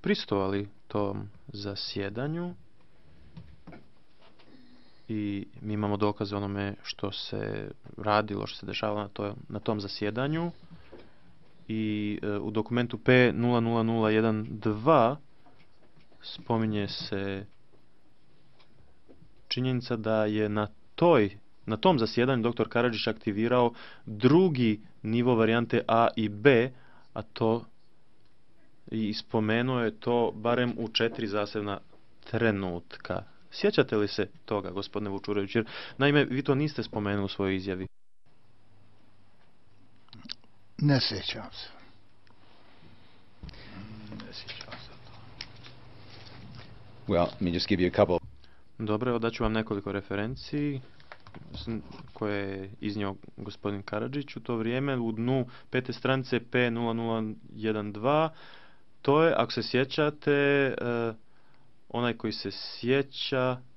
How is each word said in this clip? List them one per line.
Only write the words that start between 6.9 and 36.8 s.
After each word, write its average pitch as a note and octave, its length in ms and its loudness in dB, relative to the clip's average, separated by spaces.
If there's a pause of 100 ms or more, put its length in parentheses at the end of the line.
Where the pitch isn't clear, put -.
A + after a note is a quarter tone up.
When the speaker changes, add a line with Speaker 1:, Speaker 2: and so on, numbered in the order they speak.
Speaker 1:
se G#2 600 -6 (260)
radilo, G#2 500 0
što - 120 -10
se G2+ 60 -12
dešavalo G#2 360 -2
na G2+ 60 -6
to-, G2+ 280 -6 (140)
na G#2+ 100 -6
tom G#2+ 200 -2
zasjedanju C3 720 -2 (1160)
i, G#2+ 560 -2
e, G#2 60 -2
u G#2 220 -2
dokumentu A#2+ 460 0
P B2+ 360 8
nula A#2+ 260 4
nula A#2 240 2
nula A2+ 280 4
jedan A2 380 4
dva A#2 680 4 (1040)
spominje A2 680 -2
se G2 580 -6 (2000)
činjenica B2 480 -2
da A2 300 2
je G#2+ 240 2
na G#2 180 0 (280)
toj, C#3 420 6 (280)
na A2 120 -2
tom F3 220 6
zasjedanju A#2+ 440 2
doktor A#2 260 0
Karadžić A#2 380 2
aktivirao A#2 640 2 (340)
drugi B2+ 760 6 (220)
nivo A#2+ 320 4
varijante A2+ 520 4
A A2+ 280 6
i G#2+ 140 0
B, A#2+ 420 6 (420)
a - 80 -6
to, A2+ 440 0 (1300)
i A2 220 -2
spomenuo A#2 680 0
je A2 200 -2
to A#2+ 360 2
barem A#2+ 420 2
u A2+ 120 -4
četiri A#2 380 0
zasebna G#2 520 -2 (440)
trenutka. G2 1000 -2 (280)
Sjećate D3 460 2
li G#2 100 2
se G2 200 -2 (180)
toga, G2 260 -2
gospodine G2+ 380 -6
Vučurević? G2 460 -2
Jer, A2+ 100 4 (320)
naime, C#3+ 280 6
vi B2+ 160 -2
to C#3+ 140 2
niste C#3+ 280 0